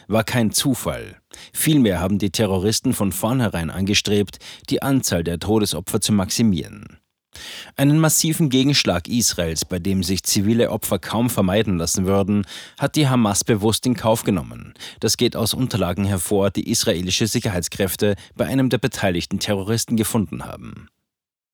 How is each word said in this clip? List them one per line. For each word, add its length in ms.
war 160
kein 260
Zufall. 680
Vielmehr 480
haben 180
die 120
Terroristen 640
von 180
vornherein 580
angestrebt, 680
die 120
Anzahl 400
der 160
Todesopfer 640
zu 120
maximieren. 880
Einen 240
massiven 480
Gegenschlag 580
Israels, 580
bei 140
dem 240
sich 220
zivile 460
Opfer 280
kaum 320
vermeiden 480
lassen 280
würden, 380
hat 200
die 120
Hamas 360
bewusst 420
in 80
Kauf 300
genommen. 500
Das 180
geht 200
aus 180
Unterlagen 520
hervor, 440
die 180
israelische 600
Sicherheitskräfte 880
bei 120
einem 220
der 100
beteiligten 600
Terroristen 580
gefunden 480
haben. 440